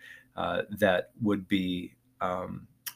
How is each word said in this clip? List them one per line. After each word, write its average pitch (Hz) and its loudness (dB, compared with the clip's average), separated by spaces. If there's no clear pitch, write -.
uh, 87 -2
that 98 2
would 101 2
be, 92 0
um, 92 -4